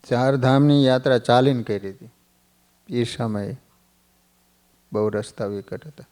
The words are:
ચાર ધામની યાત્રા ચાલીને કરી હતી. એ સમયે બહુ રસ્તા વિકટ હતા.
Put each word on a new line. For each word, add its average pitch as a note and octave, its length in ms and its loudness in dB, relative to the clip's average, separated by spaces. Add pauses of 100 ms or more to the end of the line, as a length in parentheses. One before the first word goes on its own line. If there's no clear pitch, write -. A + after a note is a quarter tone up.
ચાર B2+ 260 0
ધામની C#3 500 4
યાત્રા B2+ 320 2
ચાલીને B2+ 460 2
કરી G2+ 260 -6
હતી. - 200 -20 (800)
એ A#2+ 140 -4
સમયે A2 540 -6 (1400)
બહુ G#2+ 160 0
રસ્તા G#2+ 360 -8
વિકટ G2 420 -12
હતા. - 240 -20